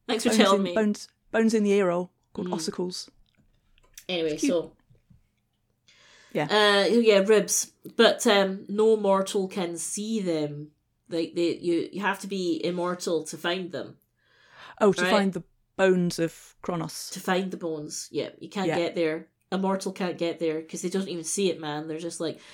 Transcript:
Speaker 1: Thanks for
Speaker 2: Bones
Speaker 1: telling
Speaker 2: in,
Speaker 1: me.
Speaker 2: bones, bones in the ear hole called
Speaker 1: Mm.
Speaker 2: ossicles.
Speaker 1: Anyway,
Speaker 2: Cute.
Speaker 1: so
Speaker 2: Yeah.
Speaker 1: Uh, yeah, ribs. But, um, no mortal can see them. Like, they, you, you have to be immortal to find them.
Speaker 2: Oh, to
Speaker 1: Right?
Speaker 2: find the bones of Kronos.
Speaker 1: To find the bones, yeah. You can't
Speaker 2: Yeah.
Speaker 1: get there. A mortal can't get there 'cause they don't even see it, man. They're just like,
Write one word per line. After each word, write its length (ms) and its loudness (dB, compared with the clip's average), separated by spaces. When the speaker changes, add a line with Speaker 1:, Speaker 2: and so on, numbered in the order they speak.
Speaker 1:
Thanks 160 -2
for 60 2
Speaker 2:
Bones 80 4
Speaker 1:
telling 220 6
Speaker 2:
in, 40 0
Speaker 1:
me. 100 -4
Speaker 2:
bones, 340 0
bones 220 2
in 100 2
the 100 2
ear 180 4
hole 200 -4
called 140 -8
Speaker 1:
Mm. 80 -4
Speaker 2:
ossicles. 540 -6
Speaker 1:
Anyway, 280 -2
Speaker 2:
Cute. 140 0
Speaker 1:
so 200 0
Speaker 2:
Yeah. 120 0
Speaker 1:
Uh, 440 4
yeah, 360 6
ribs. 480 2
But, 300 4
um, 440 2
no 280 4
mortal 500 0
can 300 -6
see 420 -4
them. 520 -4
Like, 260 -4
they, 220 0
you, 340 -2
you 100 -8
have 200 -2
to 60 -12
be 360 -2
immortal 640 -2
to 120 -12
find 340 -6
them. 260 -10
Speaker 2:
Oh, 140 6
to 100 -4
Speaker 1:
Right? 80 2
Speaker 2:
find 220 4
the 100 -8
bones 400 4
of 460 -6
Kronos. 480 -6
Speaker 1:
To 80 -10
find 320 -2
the 60 -10
bones, 540 -8
yeah. 180 -4
You 100 -16
can't 180 -4
Speaker 2:
Yeah. 100 0
Speaker 1:
get 180 -2
there. 320 -2
A 60 -2
mortal 340 -2
can't 260 -4
get 220 -4
there 220 -2
'cause 200 -12
they 80 -4
don't 200 -2
even 160 -8
see 260 0
it, 80 -8
man. 280 -6
They're 120 -8
just 220 -10
like, 180 -6